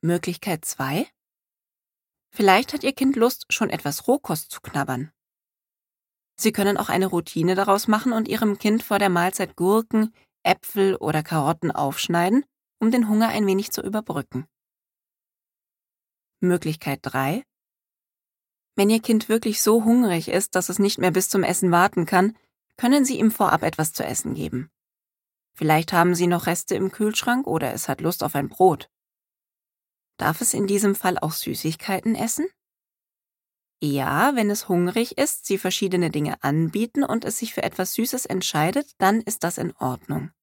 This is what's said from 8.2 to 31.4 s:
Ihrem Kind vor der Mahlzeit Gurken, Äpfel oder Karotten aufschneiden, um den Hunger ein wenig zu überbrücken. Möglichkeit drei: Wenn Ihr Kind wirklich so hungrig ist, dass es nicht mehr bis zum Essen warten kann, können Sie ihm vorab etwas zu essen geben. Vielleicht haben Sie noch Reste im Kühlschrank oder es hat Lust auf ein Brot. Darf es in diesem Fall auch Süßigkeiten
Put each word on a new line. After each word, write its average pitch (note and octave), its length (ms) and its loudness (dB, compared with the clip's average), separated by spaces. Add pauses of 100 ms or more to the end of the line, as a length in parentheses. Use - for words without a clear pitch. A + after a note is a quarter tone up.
Ihrem G#3+ 300 0
Kind A3 240 2
vor G3+ 160 -2
der G3+ 100 2
Mahlzeit F3+ 480 -2
Gurken, A3 580 2 (280)
Äpfel F#3+ 540 0
oder D#3 260 -2
Karotten D#3+ 480 -2
aufschneiden, E3+ 720 0 (360)
um A3 100 4
den A#3+ 180 2
Hunger G#3+ 200 4
ein G#3+ 180 0
wenig G3 260 0
zu - 100 -6
überbrücken. F#3+ 640 -6 (1900)
Möglichkeit D#3+ 640 -2
drei: C3+ 400 -2 (1300)
Wenn G3+ 140 4
Ihr A3+ 100 4
Kind A3 280 0
wirklich A3 320 0
so A3 240 4
hungrig A3+ 440 2
ist, - 260 -2
dass F#3 140 0
es F3+ 100 -6
nicht G3+ 200 2
mehr F3+ 120 2
bis F#3 180 0
zum G3 140 2
Essen F3+ 300 2
warten F3 340 4
kann, G3 300 2 (400)
können C4+ 280 4
Sie C4 160 -4
ihm A3 100 6
vorab G3 320 0
etwas D#3+ 300 -2
zu - 120 -6
essen - 300 -6
geben. D#3 340 -8 (840)
Vielleicht D#3+ 380 0
haben F3 240 4
Sie F3 100 2
noch F3 200 0
Reste - 280 -2
im F#3+ 160 -2
Kühlschrank A#3+ 560 -2
oder D#3 260 -2
es - 160 -8
hat C#3 120 -4
Lust D#3+ 240 -2
auf - 100 -4
ein C#3 140 -2
Brot. - 420 2 (1300)
Darf - 240 -2
es - 140 -2
in G3+ 120 -2
diesem G3+ 300 2
Fall F#3 220 -2
auch D#3 140 -4
Süßigkeiten - 840 -4